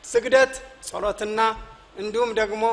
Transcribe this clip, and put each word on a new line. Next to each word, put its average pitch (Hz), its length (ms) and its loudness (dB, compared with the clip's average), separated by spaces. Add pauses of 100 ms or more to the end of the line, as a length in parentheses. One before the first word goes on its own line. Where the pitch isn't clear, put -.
ስግደት፣ 254 500 4 (280)
ጸሎትና 208 580 -4 (560)
እንዲሁም 214 380 -2
ደግሞ 214 380 0